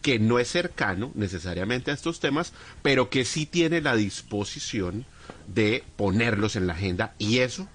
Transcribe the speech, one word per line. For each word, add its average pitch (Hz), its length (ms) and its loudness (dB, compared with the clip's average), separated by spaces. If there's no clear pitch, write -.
que 131 180 2
no 117 200 6
es 120 80 2
cercano 135 680 -2
necesariamente 95 760 -2
a - 40 0
estos 165 240 -6
temas, 151 340 0
pero 127 300 4
que 127 140 2
sí 151 200 -2
tiene 165 360 2
la 135 140 2
disposición 101 1080 -2
de 107 360 2
ponerlos 104 580 2
en 92 120 0
la 85 60 0
agenda, 92 460 -2
y 110 200 2
eso 127 360 -2